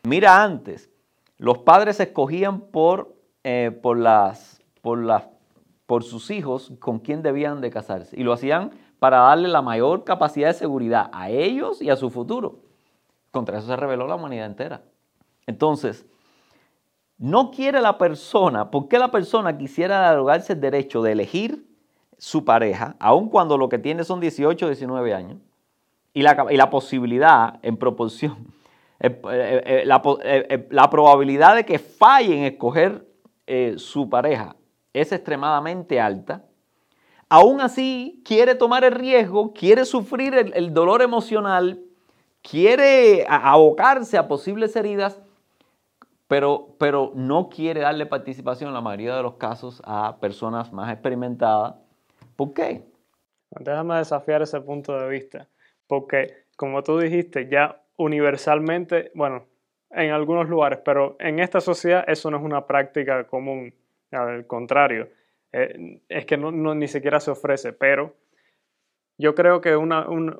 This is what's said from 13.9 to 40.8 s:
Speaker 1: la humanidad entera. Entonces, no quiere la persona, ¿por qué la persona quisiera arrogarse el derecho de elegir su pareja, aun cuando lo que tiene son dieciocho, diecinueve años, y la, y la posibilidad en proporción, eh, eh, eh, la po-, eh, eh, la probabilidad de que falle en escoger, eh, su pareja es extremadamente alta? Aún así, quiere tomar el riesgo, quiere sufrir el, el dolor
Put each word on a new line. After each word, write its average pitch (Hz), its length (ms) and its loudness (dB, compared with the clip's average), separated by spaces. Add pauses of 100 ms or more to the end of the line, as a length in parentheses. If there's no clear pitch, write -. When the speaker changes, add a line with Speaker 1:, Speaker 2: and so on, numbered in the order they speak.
Speaker 1:
la 165 80 -6
humanidad 135 320 -10
entera. 127 360 -12 (640)
Entonces, 143 600 -4 (1120)
no 202 320 0
quiere 269 300 -2
la 208 180 0
persona, 156 720 -2
¿por 139 160 -4
qué 240 140 2
la 247 100 0
persona 196 480 -2
quisiera 175 500 0
arrogarse 151 440 2
el 160 80 -6
derecho 135 420 -2
de 110 100 2
elegir 175 540 -6 (500)
su - 280 -6
pareja, 113 560 0
aun 156 280 4
cuando 165 300 2
lo 131 100 0
que 120 120 -4
tiene 156 240 -6
son 180 160 -8
dieciocho, 160 480 -2
diecinueve 127 440 -6
años, 92 260 -10 (760)
y 139 80 -2
la, 143 280 4
y 143 60 2
la 135 140 6
posibilidad 127 920 2
en 117 140 -4
proporción, 117 720 -4 (540)
eh, 123 280 0
eh, 123 380 -2
eh, 131 180 2
la 131 180 4
po-, 139 200 0
eh, 135 260 0
eh, 131 220 -4
la 135 180 6
probabilidad 143 680 6
de 226 100 0
que 190 140 -2
falle 220 580 4
en 143 60 -2
escoger, 160 600 -2 (440)
eh, 123 280 -2
su 131 320 -8
pareja 123 460 -2 (380)
es 147 180 -2
extremadamente 151 880 -4
alta? 107 440 -4 (840)
Aún 214 320 8
así, 262 640 -4
quiere 240 300 4
tomar 247 300 2
el 254 80 6
riesgo, 220 600 0
quiere 220 320 4
sufrir 262 500 -4
el, 226 200 2
el 170 180 -2
dolor 180 300 4